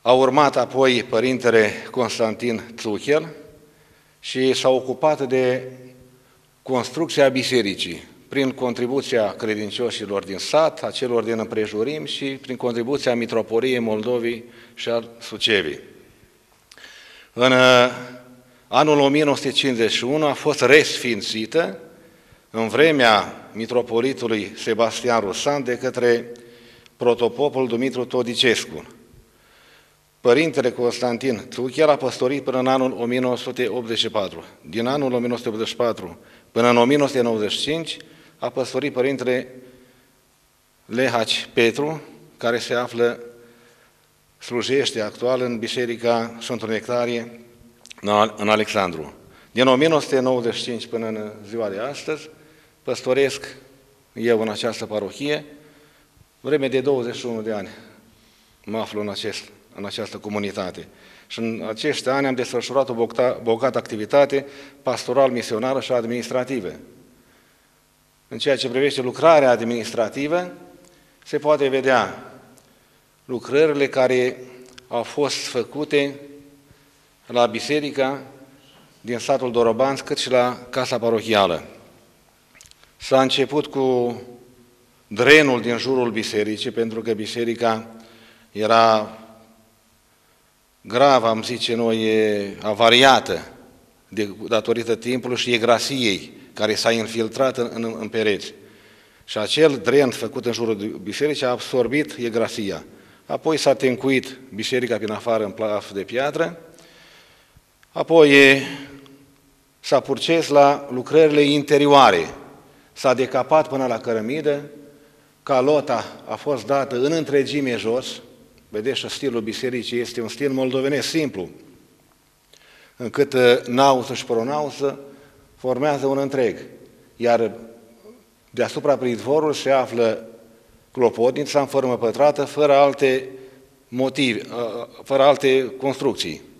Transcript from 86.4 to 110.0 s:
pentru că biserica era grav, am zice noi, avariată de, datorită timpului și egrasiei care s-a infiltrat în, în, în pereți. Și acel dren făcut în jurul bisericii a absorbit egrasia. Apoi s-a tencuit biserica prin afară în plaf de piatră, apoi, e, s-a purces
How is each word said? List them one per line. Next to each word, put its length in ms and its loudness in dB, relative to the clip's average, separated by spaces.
pentru 300 -4
că 120 -4
biserica 800 -4
era 680 4
grav, 420 4
am 200 0
zice 320 -4
noi, 300 0
avariată 880 6
de, 220 -6
datorită 480 0
timpului 420 -4
și 160 -2
egrasiei 880 0
care 220 -2
s-a 160 0
infiltrat 640 -2
în, 160 -4
în, 260 -8
în 80 -8
pereți. 460 -2
Și 120 -8
acel 460 2
dren 260 4
făcut 360 -8
în 60 0
jurul 240 -2
bisericii 420 -4
a 40 0
absorbit 680 -2
egrasia. 640 -4
Apoi 320 -2
s-a 160 4
tencuit 640 0
biserica 420 -2
prin 140 -6
afară 320 -2
în 80 -4
plaf 400 -4
de 120 -6
piatră, 560 -4
apoi, 400 6
e, 300 8
s-a 200 2
purces 480 0